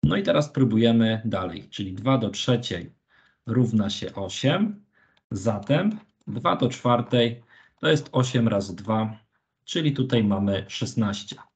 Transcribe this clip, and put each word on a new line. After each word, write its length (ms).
No 140
i 60
teraz 260
próbujemy 760
dalej, 460
czyli 220
dwa 260
do 120
trzeciej 640
równa 440
się 240
osiem, 720
zatem 680
dwa 300
do 120
czwartej 720
to 80
jest 240
osiem 360
razy 280
dwa, 420
czyli 280
tutaj 320
mamy 440
szesnaście. 680